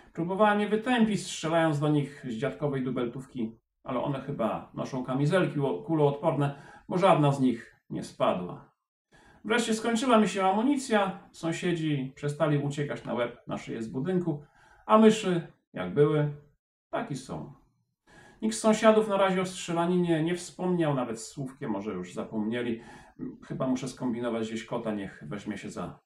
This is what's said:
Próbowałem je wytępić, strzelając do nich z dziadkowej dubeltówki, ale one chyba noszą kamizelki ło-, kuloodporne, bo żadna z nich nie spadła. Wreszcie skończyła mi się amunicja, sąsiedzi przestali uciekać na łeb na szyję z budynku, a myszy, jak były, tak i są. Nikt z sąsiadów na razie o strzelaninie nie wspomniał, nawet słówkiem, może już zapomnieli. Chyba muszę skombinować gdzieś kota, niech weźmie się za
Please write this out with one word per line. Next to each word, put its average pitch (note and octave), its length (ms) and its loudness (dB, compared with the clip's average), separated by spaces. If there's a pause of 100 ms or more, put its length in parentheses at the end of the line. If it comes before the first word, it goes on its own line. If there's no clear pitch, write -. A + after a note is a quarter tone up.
(140)
Próbowałem G3 460 2
je G#3 100 0
wytępić, A3 540 2
strzelając D#3+ 560 0
do D3 100 2
nich C#3+ 400 0
z A2+ 40 -6
dziadkowej C3 500 -4
dubeltówki, A#2+ 760 -6 (240)
ale B2+ 180 -4
one C3+ 200 -4
chyba A2 520 -4
noszą C3 300 -6
kamizelki D3 560 2
ło-, C3 240 -2
kuloodporne, D3 760 2 (280)
bo F#3+ 80 -2
żadna D3+ 340 6
z C#3 80 0
nich B2 500 0
nie A2+ 140 -8
spadła. - 680 -4 (720)
Wreszcie A3 280 0
skończyła A3+ 460 2
mi G#3 80 4
się F#3+ 180 0
amunicja, G#3+ 760 0 (120)
sąsiedzi D#3+ 840 -2
przestali D3 420 0
uciekać C#3 480 -4
na A2+ 80 -6
łeb A#2 340 -4
na G#2 100 -8
szyję A#2 240 -8
z A2 60 -8
budynku, D#3 560 -2 (420)
a G#3+ 120 6
myszy, F#3 500 6 (260)
jak - 200 -6
były, D3 400 4 (560)
tak B3+ 220 -4
i C3+ 40 -8
są. D3 380 -12 (880)
Nikt A3 140 0
z - 40 -6
sąsiadów A3 480 6
na G3 100 2
razie F#3+ 240 4
o F#3 40 0
strzelaninie F3 800 0
nie F3 120 0
wspomniał, F3 580 0
nawet A#2 280 -4
słówkiem, B2+ 500 -10
może G2+ 200 -4
już F2+ 220 -8
zapomnieli. A2 680 -4 (640)
Chyba C3+ 240 -6
muszę B2+ 200 -2
skombinować A2+ 600 -4
gdzieś A2 180 -8
kota, A2+ 260 -6
niech G2 360 -8
weźmie G#2 300 -8
się G#2 120 -12
za E2+ 360 -12